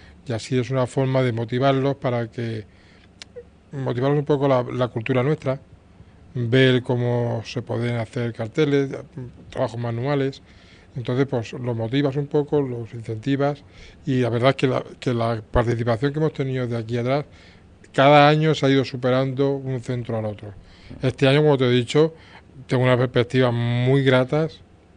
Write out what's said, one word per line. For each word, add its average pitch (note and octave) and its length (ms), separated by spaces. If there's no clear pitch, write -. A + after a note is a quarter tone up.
y A#2+ 60
así A#2+ 240
es B2 140
una B2+ 160
forma C3 340
de B2+ 100
motivarlos C3 640
para B2 340
que, A2+ 360
motivarlos C3+ 480
un C#3+ 60
poco C#3+ 220
la, B2+ 160
la B2 260
cultura B2 340
nuestra, C#3 360
ver B2+ 480
cómo A#2+ 640
se - 160
pueden A#2+ 340
hacer A#2 380
carteles, C#3 560
trabajos A#2+ 300
manuales. C3+ 600
Entonces, B2+ 300
pues, A#2+ 280
los B2 220
motivas C3 420
un C#3+ 100
poco, D3 340
los A#2+ 320
incentivas, C3 720
y B2+ 160
la A#2+ 80
verdad A#2+ 220
es - 60
que C#3 100
la, B2+ 160
que B2+ 140
la A#2 280
participación A#2 600
que D3+ 80
hemos D#3 140
tenido C3 340
de A#2 100
aquí A#2 200
atrás, C3 280
cada C#3+ 340
año D#3 280
se C#3 100
ha C3+ 40
ido C3+ 140
superando C3 680
un C3 300
centro A#2+ 360
al G#2+ 80
otro. G#2 280
Este C3+ 260
año, C#3+ 160
como D3 140
te B2+ 80
he B2 60
dicho, D3 420
tengo B2+ 160
unas B2+ 140
perspectivas B2+ 560
muy A#2+ 500
gratas C3 560